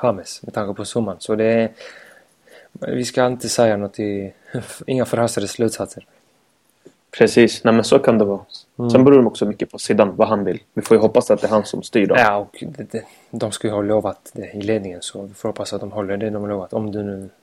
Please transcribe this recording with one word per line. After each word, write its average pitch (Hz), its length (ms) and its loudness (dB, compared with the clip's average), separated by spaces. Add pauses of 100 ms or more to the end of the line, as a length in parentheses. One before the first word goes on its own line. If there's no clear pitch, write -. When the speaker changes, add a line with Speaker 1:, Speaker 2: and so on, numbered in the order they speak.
Speaker 1:
James, 101 400 -4
med 120 120 -14
tanke 104 200 -6
på 104 100 -10
summan. 101 340 -4
Så - 160 -4
det 107 100 0
är... 113 260 2 (1000)
Vi 127 320 -6
ska 127 220 0
inte 123 220 -4
säga 113 280 2
något 101 240 -6
i, 98 320 -4 (200)
<laughs> - 340 -10
inga 127 180 0
förhastade 113 440 -2
slutsatser. - 580 -4 (1120)
Speaker 2:
Precis, 113 460 4
nej, 113 100 4
men 113 100 4
så - 140 6
kan 120 200 4
det 104 60 4
vara. 98 160 -2 (380)
Speaker 1:
Mm. 120 120 -2
Speaker 2:
Sen 127 140 8
beror 139 180 8
det 117 40 4
också - 200 -4
mycket 104 240 -6
på - 80 -18
Zidane, 104 380 2
vad 104 120 4
han 104 160 -2
vill. 92 160 -4 (140)
Vi 110 80 -4
får - 140 6
ju 104 40 4
hoppas 110 300 4
att 104 100 2
det - 60 -2
är - 40 -4
han 107 140 2
som - 180 -8
styr 101 240 0
då. - 120 2
Speaker 1:
Ja, 107 180 4
och - 320 -10
det, 113 240 -16
det, 110 120 -8 (260)
de 110 220 -6
ska - 160 -6
ju 104 60 -4
ha 104 80 0
lovat 101 500 -2
det 104 220 -12
i 104 80 -10
ledningen, 98 400 -4
så - 200 -12
vi 101 120 -16
får - 140 -8
hoppas - 240 -8
att 98 80 -6
de 101 120 -12
håller 101 240 -4
det 107 140 -4
de 104 120 -6
har 104 60 -6
lovat, 98 240 -6
om 107 200 -4
det 104 100 -6
nu 98 260 -8 (140)